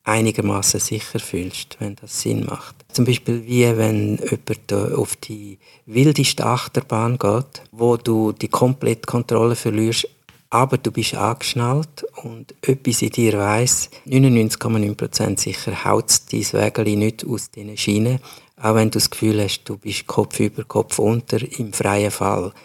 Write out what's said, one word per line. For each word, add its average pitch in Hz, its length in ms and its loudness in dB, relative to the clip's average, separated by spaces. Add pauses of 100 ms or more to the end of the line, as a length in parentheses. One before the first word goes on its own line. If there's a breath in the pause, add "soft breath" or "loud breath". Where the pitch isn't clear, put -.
einigermaßen 104 760 2
sicher - 400 -6
fühlst, - 600 -8
wenn 104 160 -8
das - 260 -10
Sinn 110 240 -2
macht. - 300 -10 (160)
Zum 123 140 2
Beispiel 120 400 -2
wie 120 320 4
wenn 107 400 0
jemand - 500 -4
da 101 280 -2
auf 117 220 -2
die 101 420 -14 (260 soft breath)
wildeste 131 600 2
Achterbahn 120 760 -2
geht, 110 420 -2 (100)
wo 117 240 2
du 110 360 0
die - 160 -6
komplette 127 580 0
Kontrolle 117 500 2
verlierst, 110 520 0 (420)
aber 127 280 2
du 110 140 -4
bist - 220 -2
angeschnallt 120 920 -2 (180)
und 113 380 -14
etwas 135 400 0
in 110 100 0
dir 110 260 2
weiss, 104 520 2 (160 loud breath)
neunundneunzig 123 540 4
Komma 113 200 0
neun 104 160 0
Prozent 107 440 -2
sicher - 460 -6
haut's 104 400 2
dein 113 160 -4 (120)
Wägeli 107 420 2
nicht 107 300 0
aus - 260 -8
diesen 104 260 -14
Schienen, 110 420 2 (400 loud breath)
auch 110 140 2
wenn 110 160 4
du 107 80 -2
das - 140 0
Gefühl 110 320 0
hast, - 220 -4
du 104 120 -10
bist - 300 -8
Kopf - 320 -2
über 107 240 -2
Kopf - 340 -2
unter 113 420 0 (200)
im 110 140 -6
freien 101 360 0
Fall. 98 440 -2 (100)